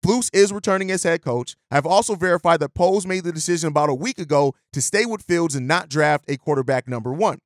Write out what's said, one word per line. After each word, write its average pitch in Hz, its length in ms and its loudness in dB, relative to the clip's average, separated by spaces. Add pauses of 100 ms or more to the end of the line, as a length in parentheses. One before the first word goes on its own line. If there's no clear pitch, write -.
Flus 226 300 2
is 202 220 4
returning 190 360 -2
as 185 120 -2
head 165 180 0
coach. 123 340 -6 (160)
I've 143 140 2
also 196 300 2
verified 170 460 2
that 143 120 -4
Poles 185 320 2
made 185 200 -4
the 170 80 -4
decision 160 360 -2
about 147 220 2
a 139 40 0
week 151 240 -6
ago 143 360 0 (180)
to 143 80 -6
stay 202 240 0
with 220 160 -6
Fields 170 340 0
and 131 140 -4
not 170 220 -2
draft 151 380 2
a 135 100 -4
quarterback 131 500 -2
number 123 240 -6
one. 170 340 -2